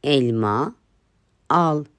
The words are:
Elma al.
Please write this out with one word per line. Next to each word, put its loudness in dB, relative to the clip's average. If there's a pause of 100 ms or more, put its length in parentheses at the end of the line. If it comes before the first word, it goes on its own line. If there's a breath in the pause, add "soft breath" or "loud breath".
Elma 0 (720)
al. 0 (140)